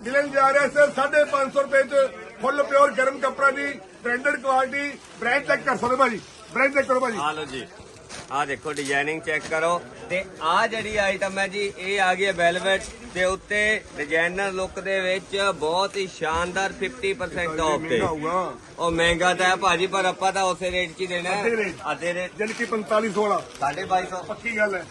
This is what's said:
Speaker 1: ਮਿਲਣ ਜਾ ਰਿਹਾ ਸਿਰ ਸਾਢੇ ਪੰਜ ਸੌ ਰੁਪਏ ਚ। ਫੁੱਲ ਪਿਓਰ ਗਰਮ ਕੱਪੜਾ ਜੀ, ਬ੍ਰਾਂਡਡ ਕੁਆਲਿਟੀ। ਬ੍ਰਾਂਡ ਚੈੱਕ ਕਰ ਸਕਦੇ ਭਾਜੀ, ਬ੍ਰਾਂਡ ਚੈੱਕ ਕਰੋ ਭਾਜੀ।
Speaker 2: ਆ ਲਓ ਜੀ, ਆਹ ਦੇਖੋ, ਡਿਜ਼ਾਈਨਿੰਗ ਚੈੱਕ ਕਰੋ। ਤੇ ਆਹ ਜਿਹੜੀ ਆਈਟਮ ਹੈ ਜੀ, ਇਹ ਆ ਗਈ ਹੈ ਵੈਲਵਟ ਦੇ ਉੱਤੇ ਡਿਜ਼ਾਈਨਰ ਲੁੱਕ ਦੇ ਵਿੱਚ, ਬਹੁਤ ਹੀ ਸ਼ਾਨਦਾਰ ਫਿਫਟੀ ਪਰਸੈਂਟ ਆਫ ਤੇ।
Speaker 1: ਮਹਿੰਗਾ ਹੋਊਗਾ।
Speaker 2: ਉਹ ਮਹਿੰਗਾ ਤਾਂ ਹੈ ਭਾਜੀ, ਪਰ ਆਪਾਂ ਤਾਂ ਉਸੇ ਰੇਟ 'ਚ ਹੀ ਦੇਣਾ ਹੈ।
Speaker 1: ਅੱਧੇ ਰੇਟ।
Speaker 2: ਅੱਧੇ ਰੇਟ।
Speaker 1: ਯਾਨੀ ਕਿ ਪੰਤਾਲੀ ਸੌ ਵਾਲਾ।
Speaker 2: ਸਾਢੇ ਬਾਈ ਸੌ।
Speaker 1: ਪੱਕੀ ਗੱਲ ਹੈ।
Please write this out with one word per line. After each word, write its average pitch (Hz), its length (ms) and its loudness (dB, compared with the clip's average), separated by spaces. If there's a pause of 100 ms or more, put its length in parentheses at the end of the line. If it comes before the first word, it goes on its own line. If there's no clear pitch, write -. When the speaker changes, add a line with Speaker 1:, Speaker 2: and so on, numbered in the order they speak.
Speaker 1:
ਮਿਲਣ 277 240 2
ਜਾ 269 240 4
ਰਿਹਾ 277 160 4
ਸਿਰ 294 280 4
ਸਾਢੇ 294 280 4
ਪੰਜ 277 280 0
ਸੌ 277 100 2
ਰੁਪਏ 269 200 4
ਚ। 269 280 2 (320)
ਫੁੱਲ 277 200 2
ਪਿਓਰ 277 300 6
ਗਰਮ 262 260 0
ਕੱਪੜਾ 269 320 2
ਜੀ, 277 300 -4 (220)
ਬ੍ਰਾਂਡਡ 254 380 -2
ਕੁਆਲਿਟੀ। 269 580 0 (220)
ਬ੍ਰਾਂਡ 254 240 0
ਚੈੱਕ 277 200 0
ਕਰ 254 120 2
ਸਕਦੇ 240 200 0
ਭਾਜੀ, 240 240 2 (340)
ਬ੍ਰਾਂਡ 269 200 2
ਚੈੱਕ 277 120 2
ਕਰੋ 254 140 2
ਭਾਜੀ। 226 200 -2
Speaker 2:
ਆ 151 120 0
ਲਓ 156 120 -6
ਜੀ, 131 220 -10 (680)
ਆਹ 143 140 0
ਦੇਖੋ, 139 260 -4
ਡਿਜ਼ਾਈਨਿੰਗ 143 500 -2
ਚੈੱਕ 156 280 -2
ਕਰੋ। 165 320 0 (280)
ਤੇ 185 140 -2 (180)
ਆਹ 185 240 4
ਜਿਹੜੀ 214 300 -4
ਆਈਟਮ 196 420 0
ਹੈ 196 100 0
ਜੀ, 196 300 -4
ਇਹ 190 220 -2
ਆ 185 140 4
ਗਈ 190 120 0
ਹੈ 196 60 2
ਵੈਲਵਟ 180 500 2 (320)
ਦੇ 180 100 0
ਉੱਤੇ 208 560 0 (160)
ਡਿਜ਼ਾਈਨਰ 170 560 0
ਲੁੱਕ 185 280 -4
ਦੇ 190 200 0
ਵਿੱਚ, 190 540 0
ਬਹੁਤ 170 420 0
ਹੀ 190 120 -4 (100)
ਸ਼ਾਨਦਾਰ 175 640 0
ਫਿਫਟੀ 190 320 -2
ਪਰਸੈਂਟ 170 480 -4
ਆਫ 156 200 2
ਤੇ। 160 80 -6
Speaker 1:
ਮਹਿੰਗਾ 113 180 2
ਹੋਊਗਾ। 160 460 -2 (260)
Speaker 2:
ਉਹ 170 120 0
ਮਹਿੰਗਾ 170 440 4
ਤਾਂ 180 120 2
ਹੈ 185 100 4
ਭਾਜੀ, 180 300 2
ਪਰ 190 180 0
ਆਪਾਂ 185 280 2
ਤਾਂ 190 100 0
ਉਸੇ 180 280 0
ਰੇਟ 180 200 -2
'ਚ 160 100 -16
ਹੀ 190 60 -2
ਦੇਣਾ 175 240 -4
ਹੈ। 202 100 0
Speaker 1:
ਅੱਧੇ 233 160 0
ਰੇਟ। 196 180 -2 (160)
Speaker 2:
ਅੱਧੇ 160 240 -2
ਰੇਟ। 175 260 -6
Speaker 1:
ਯਾਨੀ 214 120 -2
ਕਿ 233 120 -4
ਪੰਤਾਲੀ 220 480 0
ਸੌ 202 100 0
ਵਾਲਾ। 202 200 2 (180)
Speaker 2:
ਸਾਢੇ 180 240 -2
ਬਾਈ 185 260 2
ਸੌ। 185 120 -6
Speaker 1:
ਪੱਕੀ 185 340 -8
ਗੱਲ 214 180 2
ਹੈ। 175 160 -6